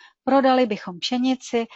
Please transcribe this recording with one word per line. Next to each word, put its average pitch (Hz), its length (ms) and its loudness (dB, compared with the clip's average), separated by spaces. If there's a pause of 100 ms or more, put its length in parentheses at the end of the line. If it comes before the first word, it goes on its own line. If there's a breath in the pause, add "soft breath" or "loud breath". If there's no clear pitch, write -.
(240 soft breath)
prodali 254 420 4
bychom 190 340 -8
pšenici 247 760 -2